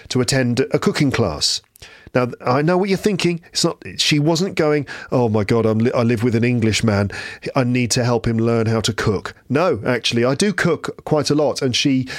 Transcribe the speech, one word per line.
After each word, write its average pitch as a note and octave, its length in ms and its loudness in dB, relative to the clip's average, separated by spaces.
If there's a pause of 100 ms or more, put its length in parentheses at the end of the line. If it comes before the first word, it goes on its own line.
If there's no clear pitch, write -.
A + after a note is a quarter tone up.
to B2 120 0
attend B2 400 0
a C3+ 180 0
cooking D3 320 0
class. E2+ 520 -2 (520)
Now, B2 140 2 (160)
I B2 160 2
know E3+ 160 2
what F#3+ 140 0
you're F3+ 80 2
thinking. F3 420 0 (120)
It's - 120 0
not, - 180 -4 (140)
she - 220 2
wasn't D#3+ 360 0
going, D3+ 320 0 (240)
"Oh B2 200 2
my G#2+ 140 2
God, A#2 200 2
I'm A2 140 2
li-, A2+ 160 2
I B2 80 2
live A#2 200 0
with A#2+ 120 2
an A2+ 100 2
Englishman. G#2+ 640 2 (460)
I C3 80 2
need B2 280 0
to B2 120 0
help A#2 220 0
him A2+ 120 0
learn A2+ 280 2
how A2+ 160 0
to A2+ 100 -2
cook." - 420 -4 (140)
No, D3 380 0
actually, A#2+ 380 0
I C3 100 2
do G3+ 180 0
cook - 520 -2
quite D3+ 260 0
a D3 40 2
lot, C#3+ 280 0
and C3 120 0
she C3 320 2 (120)